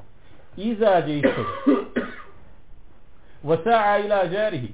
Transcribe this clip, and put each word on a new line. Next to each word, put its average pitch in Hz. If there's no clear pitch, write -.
Izađe 190
iz 143
toga. -
<coughs> -
وَسَعَ 208
إِلَى 202
جَارِهِ. 160